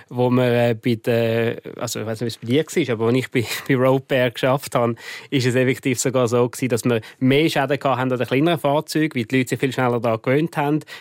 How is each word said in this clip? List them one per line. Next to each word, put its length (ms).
wo 220
wir, 380
äh, 40
bei 220
der, 680
also 200
ich 80
weiss 140
nicht, 200
wie 160
es 80
bei 180
dir 40
war, 60
aber 140
als 100
ich 140
bei, 140
<laughs> 100
bei 80
Road 320
Bear 240
geschafft 420
habe, 220
ist 160
es 80
effektiv 460
sogar 280
so 220
gewesen, 200
dass 160
wir 160
mehr 300
Schäden 280
gehabt 220
haben 120
an 60
den 100
kleineren 320
Fahrzeugen, 560
weil 100
die 120
Leute 120
sich 100
viel 140
schneller 260
daran 240
gewöhnt 340
haben, 220